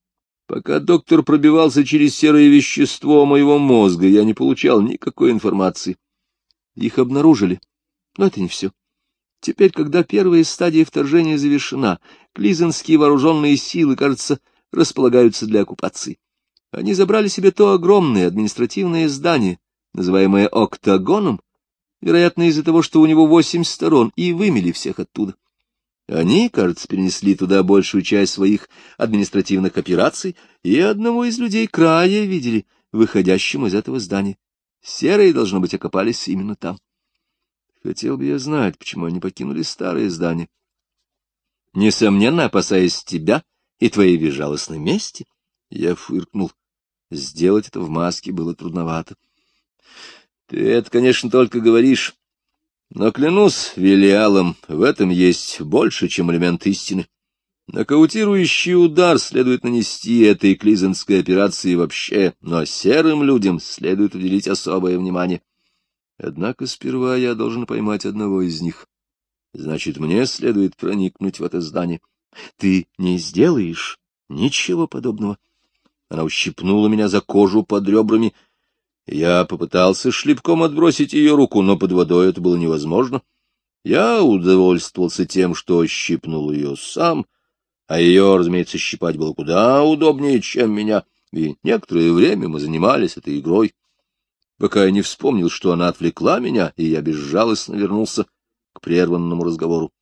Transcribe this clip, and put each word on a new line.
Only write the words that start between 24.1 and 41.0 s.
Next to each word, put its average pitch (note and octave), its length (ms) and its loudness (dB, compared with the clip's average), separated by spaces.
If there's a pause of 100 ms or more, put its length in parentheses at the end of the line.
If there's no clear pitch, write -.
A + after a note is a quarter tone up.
и F3 160 -2
вымели D3+ 400 0
всех - 260 -10
оттуда. F#2+ 360 -8 (720)
Они, G#2+ 400 0
кажется, F2+ 400 -4
перенесли F#2+ 460 -2
туда F#2+ 280 0
большую F#2+ 400 2
часть G2+ 300 0
своих G2+ 360 -2 (300)
административных G2 800 -2
операций, A2 580 -2 (260)
и G2 160 0
одного A3 460 -2
из A#3 140 -4
людей A3+ 280 -2
Края F3 580 2
видели B2 420 -2 (240)
выходящим G#2+ 760 0
из F#2 80 -2
этого B2+ 260 -6
здания. G2 360 -6 (460)
Серые, G3 500 2
должно G2+ 280 0
быть, F2+ 140 -4
окопались G2+ 540 -4
именно G2 280 -6
там. F#2+ 220 -10 (1040)
Хотел B2+ 340 -6
бы C3+ 100 -8
я C#3+ 120 -2
знать, C3 400 -4
почему - 280 -10
они F2 140 -6
покинули D#2+ 420 -8
старое F#2 480 -6
здание. E2+ 380 -6 (1200)